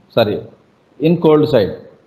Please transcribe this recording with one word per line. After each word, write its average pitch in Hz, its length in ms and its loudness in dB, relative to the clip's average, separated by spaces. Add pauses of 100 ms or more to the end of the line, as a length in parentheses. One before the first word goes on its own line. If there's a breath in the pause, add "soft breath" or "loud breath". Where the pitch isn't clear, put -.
sorry, 104 340 -2 (560)
in 165 220 0
cold 151 280 2
side. 107 220 0 (360)